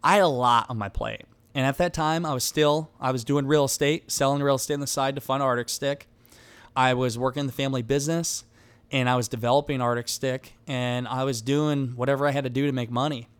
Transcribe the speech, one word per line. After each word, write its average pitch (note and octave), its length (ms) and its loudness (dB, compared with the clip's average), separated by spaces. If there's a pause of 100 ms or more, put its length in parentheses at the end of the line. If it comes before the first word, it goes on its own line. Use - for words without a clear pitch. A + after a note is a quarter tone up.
I F3 100 6
had G3+ 80 6
a F3 60 6
lot A#2+ 400 4
on A2+ 100 -4
my G2+ 100 -4
plate. A2 360 -6 (300)
And C3 120 0
at C3+ 120 -2
that F3 160 0
time, D#3+ 320 0
I D3 80 -2
was B2 100 -4
still, D3+ 460 2 (100)
I C3 100 -2
was B2+ 140 -2
doing C#3+ 220 0
real D3 180 4
estate, - 480 0
selling C#3+ 300 0
real C#3 140 4
estate C#3+ 180 -4
on C#3+ 60 -4
the C#3 60 -6
side C3+ 280 -2
to C#3 80 -6
fund C#3 200 -2
Arctic B2 280 0
Stick. C#3 360 -4 (680)
I B2+ 180 4
was B2 240 0
working C3 280 -2
the B2+ 60 -4
family C3+ 300 -2
business, C#3+ 640 -2 (480)
and C3 160 2
I B2+ 80 2
was A#2+ 100 0
developing C3 540 0
Arctic A#2+ 280 -2
Stick, - 460 -4 (140)
and B2 400 -2
I C3 160 -2
was B2 180 -2
doing C#3 540 0
whatever C#3 320 0
I - 20 2
had C3+ 140 -2
to B2 60 -2
do C#3 160 0
to C#3 60 0
make A#2+ 180 -4
money. B2 360 -2 (140)